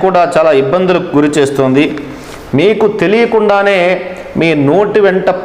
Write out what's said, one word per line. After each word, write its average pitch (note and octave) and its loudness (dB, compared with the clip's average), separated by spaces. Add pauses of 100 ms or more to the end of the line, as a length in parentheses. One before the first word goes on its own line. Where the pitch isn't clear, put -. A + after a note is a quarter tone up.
కూడా F3+ 2 (120)
చాలా D#3 2 (120)
ఇబ్బందులకు F3 0
గురి D3 2
చేస్తుంది. C3+ 2 (760)
మీకు G#3 2 (160)
తెలియకుండానే G3+ 2 (640)
మీ E3 2 (200)
నోటి G3+ 2
వెంట F#3 2 (160)